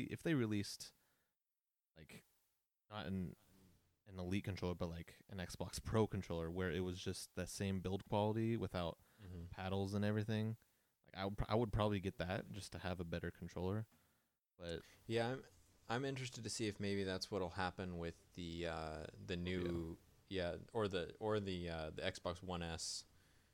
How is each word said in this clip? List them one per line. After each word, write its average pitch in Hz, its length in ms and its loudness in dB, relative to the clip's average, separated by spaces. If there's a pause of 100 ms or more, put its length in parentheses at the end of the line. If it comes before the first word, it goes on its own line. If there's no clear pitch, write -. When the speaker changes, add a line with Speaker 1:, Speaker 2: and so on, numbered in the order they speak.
(120)
Speaker 1:
if - 100 -4
they 165 120 4
released, 107 580 2 (1080)
like, - 260 -16 (680)
not 107 140 -4
an, 92 300 -2 (760)
an 95 80 -8
Elite 92 240 2
controller, 90 320 0
but, 85 140 0
like, 85 240 -8 (180)
an 101 60 -6
Xbox - 460 -4
Pro 110 240 4
controller 85 440 -2
where 92 200 2
it 90 120 2
was 90 160 -2
just - 360 -4
the 90 120 -2
same 95 320 0
build 92 260 0
quality 110 520 4
without 90 400 0 (220)
Speaker 2:
Mm-hmm. 90 260 -8 (140)
Speaker 1:
paddles 98 360 2
and 101 100 4
everything, 110 520 2 (500)
like, - 120 -10
I 95 60 0
would 101 140 -2
pr-, - 100 2
I 107 60 6
would 113 180 6
probably 104 260 6
get 92 200 0
that 90 320 0
just 101 220 -8
to - 40 -8
have 90 220 -2
a 92 40 -2
better 85 280 -2
controller. 92 560 -2 (720)
But 85 220 -4 (260)
Speaker 2:
Yeah, 117 220 2
I'm, 135 100 -2 (500)
I'm 120 160 0
interested 127 380 -4
to 110 80 -4
see 113 160 0
if 98 120 -2
maybe 101 240 2
that's 95 280 -2
what'll 92 180 0
happen 90 480 -2
with 85 160 -2 (220)
the, 85 320 -2
uh, 78 380 -4 (200)
the 95 80 -2
Speaker 1:
Oh, 87 40 2
yeah. 87 60 0
Speaker 2:
new, 87 540 0 (320)
yeah, 87 220 2 (200)
or 110 160 2
the, 90 320 0
or 107 200 2
the, 92 280 0
uh, 80 280 -2
the - 80 -4
Xbox 90 400 -2
One 90 180 -2
S 82 440 -4 (480)